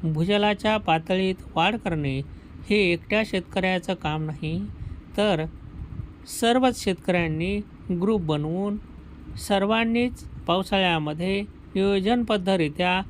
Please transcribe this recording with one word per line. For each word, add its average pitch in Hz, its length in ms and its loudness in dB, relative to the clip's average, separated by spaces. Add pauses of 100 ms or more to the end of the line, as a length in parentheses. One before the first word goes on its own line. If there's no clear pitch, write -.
भूजलाच्या 202 720 2
पातळीत 185 640 2 (140)
वाढ 185 200 4
करणे 151 420 -2 (520)
हे 208 80 4 (140)
एकट्या 202 340 0
शेतकऱ्याचं 185 680 -2
काम 156 300 -2
नाही, 156 340 -4 (600)
तर 196 260 2 (880)
सर्वच 240 540 4
शेतकऱ्यांनी 175 720 0 (460)
ग्रुप 208 200 2
बनवून 165 560 -2 (600)
सर्वांनीच 226 880 0 (240)
पावसाळ्यामध्ये 180 920 2
नियोजनबद्धरित्या 190 1600 2 (100)